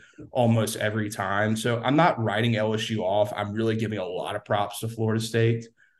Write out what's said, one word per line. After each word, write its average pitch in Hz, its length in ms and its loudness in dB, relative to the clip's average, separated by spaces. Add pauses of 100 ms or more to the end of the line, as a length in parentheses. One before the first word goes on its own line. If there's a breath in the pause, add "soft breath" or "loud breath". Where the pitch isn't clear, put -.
(300 loud breath)
almost 113 460 2
every 107 320 -2
time. 104 480 0
So 117 260 0
I'm 135 140 2
not 165 260 4
writing 107 340 2
L 110 180 0
S 110 160 -2
U 107 120 -2
off. 104 320 2
I'm 104 200 -4
really 113 220 0
giving 107 220 -2
a 92 60 -4
lot 90 320 -6
of - 80 -8
props 104 360 -2
to 117 80 -4
Florida 113 340 -2
State. 117 440 0 (340)